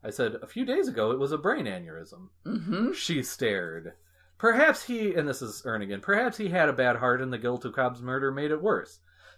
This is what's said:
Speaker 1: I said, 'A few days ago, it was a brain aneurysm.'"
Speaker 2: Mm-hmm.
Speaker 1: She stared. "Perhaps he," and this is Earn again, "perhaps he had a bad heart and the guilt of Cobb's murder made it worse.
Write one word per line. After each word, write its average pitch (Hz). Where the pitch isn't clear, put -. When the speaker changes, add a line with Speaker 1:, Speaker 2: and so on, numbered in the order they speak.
Speaker 1:
I 113
said, 113
'A -
few 254
days 262
ago, 110
it 131
was 139
a 156
brain 185
aneurysm.'" 82
Speaker 2:
Mm-hmm. 196
Speaker 1:
She 156
stared. 85
"Perhaps 254
he," 220
and 151
this 135
is 110
Earn 110
again, 98
"perhaps 214
he 214
had 170
a -
bad 123
heart 123
and 131
the 120
guilt 123
of 110
Cobb's 123
murder 135
made 147
it 156
worse. 156